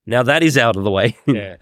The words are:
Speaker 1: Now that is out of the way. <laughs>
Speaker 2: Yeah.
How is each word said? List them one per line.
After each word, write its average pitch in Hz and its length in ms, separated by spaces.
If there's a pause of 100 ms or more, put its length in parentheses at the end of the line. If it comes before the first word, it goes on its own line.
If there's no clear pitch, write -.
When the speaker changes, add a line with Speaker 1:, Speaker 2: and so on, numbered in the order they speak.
Speaker 1:
Now 117 180
that 151 200
is 147 140
out 117 180
of 98 80
the 101 80
way. 101 300
<laughs> - 60
Speaker 2:
Yeah. 101 340